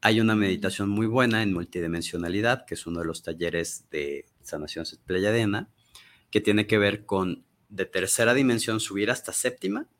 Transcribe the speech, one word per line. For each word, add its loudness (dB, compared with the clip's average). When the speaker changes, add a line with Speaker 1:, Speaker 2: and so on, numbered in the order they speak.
Speaker 1:
Hay 4
una 4
Speaker 2:
Ujú. 4
Speaker 1:
meditación 0
muy 0
buena 2
en 0
multidimensionalidad, -2
que -10
es -10
uno -4
de -2
los -6
talleres -4
de -6
sanación -10
pleiadiana, 0
que 4
tiene 2
que 4
ver 2
con -2
de -6
tercera 2
dimensión 2
subir -2
hasta -4
séptima, -4